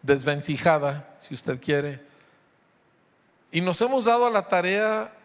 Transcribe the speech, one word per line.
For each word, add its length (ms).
desvencijada, 1160
si 140
usted 260
quiere. 420
Y 80
nos 220
hemos 240
dado 200
a 60
la 160
tarea 640